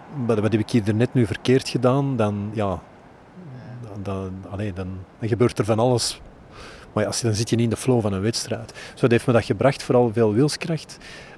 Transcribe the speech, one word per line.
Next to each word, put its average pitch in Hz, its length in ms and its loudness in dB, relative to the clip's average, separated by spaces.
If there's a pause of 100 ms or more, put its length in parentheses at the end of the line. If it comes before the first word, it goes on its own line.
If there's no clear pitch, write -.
(260)
wat, 110 120 2
wat 104 140 2
heb 110 80 2
ik - 100 -4
hier 110 240 2
net 117 200 2
nu 120 120 4
verkeerd - 420 0
gedaan, 131 480 0
dan, 104 360 0
ja, 101 260 -2 (1040)
dan, 104 200 -12
dan, 95 480 -6
allee, 101 220 -4
dan, 92 160 -8 (300)
dan 113 100 -4
gebeurt 113 300 2
er 120 60 0
van 110 140 2
alles. 120 420 2 (720)
Maar 107 100 0
ja, - 60 0
als - 120 -4
je, 120 60 -2
dan 107 80 2
zit 110 160 -2
je 117 60 2
niet 117 80 2
in 113 60 0
de 107 60 0
flow 123 240 2
van 104 120 0
een 95 80 -2
wedstrijd. 110 520 -4 (200)
Dus - 80 -20
wat 123 100 4
heeft 117 160 4
me 127 60 4
dat 113 120 4
gebracht? 123 380 2
Vooral 123 300 4
veel 110 220 2
wilskracht. 151 640 -2 (400)